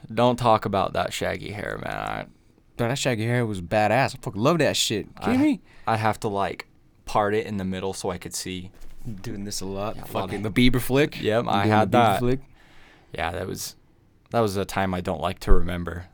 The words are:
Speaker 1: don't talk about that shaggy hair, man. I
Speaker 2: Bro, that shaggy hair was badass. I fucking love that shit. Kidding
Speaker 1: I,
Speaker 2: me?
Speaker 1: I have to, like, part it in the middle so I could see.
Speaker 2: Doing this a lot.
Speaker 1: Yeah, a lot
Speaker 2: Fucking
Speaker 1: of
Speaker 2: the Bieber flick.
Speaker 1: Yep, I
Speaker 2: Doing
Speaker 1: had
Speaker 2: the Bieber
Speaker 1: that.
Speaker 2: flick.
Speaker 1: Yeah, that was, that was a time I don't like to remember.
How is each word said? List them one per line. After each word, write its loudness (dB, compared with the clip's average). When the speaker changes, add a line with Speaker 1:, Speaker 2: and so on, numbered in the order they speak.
Speaker 1:
don't 2
talk 2
about -2
that -2
shaggy -6
hair, -8
man. -6
I -6
Speaker 2:
Bro, 0
that -2
shaggy 0
hair 2
was -4
badass. 2
I -18
fucking -6
love 4
that 2
shit. -2
Kidding 2
Speaker 1:
I, 4
Speaker 2:
me? 2
Speaker 1:
I 2
have 0
to, -2
like, -2
part 2
it 0
in -6
the -2
middle -4
so -6
I -6
could -12
see. -8
Speaker 2:
Doing -8
this -8
a -8
lot. -6
Speaker 1:
Yeah, -10
a -12
lot -14
Speaker 2:
Fucking -4
Speaker 1:
of -4
Speaker 2:
the 6
Bieber 4
flick. 0
Speaker 1:
Yep, 0
I 0
Speaker 2:
Doing 2
Speaker 1:
had 4
Speaker 2:
the 6
Bieber 8
Speaker 1:
that. 4
Speaker 2:
flick. 0
Speaker 1:
Yeah, -4
that -6
was, -10
that 0
was 2
a -2
time -2
I -4
don't -4
like -4
to 4
remember. 6